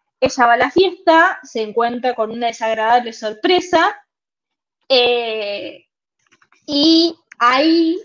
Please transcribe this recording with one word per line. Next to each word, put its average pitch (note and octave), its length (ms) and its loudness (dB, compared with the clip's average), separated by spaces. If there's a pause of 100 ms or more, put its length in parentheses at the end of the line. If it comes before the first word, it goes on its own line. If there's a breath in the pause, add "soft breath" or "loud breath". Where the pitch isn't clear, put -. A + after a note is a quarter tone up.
(200)
ella C4 260 0
va A#3 80 4
a A#3+ 40 2
la C4+ 140 0
fiesta, F4 720 2
se A#3 180 -8
encuentra A#3 520 -4
con A3 180 -4
una A#3 160 -4
desagradable A3+ 640 -2
sorpresa, E4+ 840 -2 (920)
eh, A#3 920 -2 (800)
y D#4+ 480 2 (240)
ahí, D#4+ 680 2